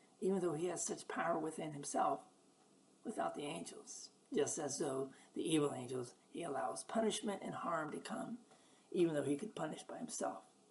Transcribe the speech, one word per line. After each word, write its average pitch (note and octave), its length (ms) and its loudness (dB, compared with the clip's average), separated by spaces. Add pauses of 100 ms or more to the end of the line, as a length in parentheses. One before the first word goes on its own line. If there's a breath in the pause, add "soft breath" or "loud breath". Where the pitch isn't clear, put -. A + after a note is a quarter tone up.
(200 soft breath)
even F#3+ 200 4
though E3+ 140 2
he D#3+ 140 0
has - 140 0
such - 260 -4
power E3+ 300 2
within D#3 340 -2
himself, - 480 2 (840)
without E3+ 300 -2
the - 100 -4
angels, - 640 -8 (260)
just D3 240 4
as D3 200 -2
though C3+ 320 0 (240 loud breath)
the - 80 -2
evil D3 340 4
angels, B2+ 380 -4 (160)
he A#2+ 120 -6
allows C3+ 420 -2
punishment G#3+ 600 2
and D#3 100 -4
harm D#3 380 -2
to - 60 -4
come, - 400 -6 (520 loud breath)
even E3 240 6
though C#3+ 80 4
he C#3+ 140 4
could A3 180 -4
punish D#3+ 280 -2
by - 160 -10
himself. - 400 -2 (320)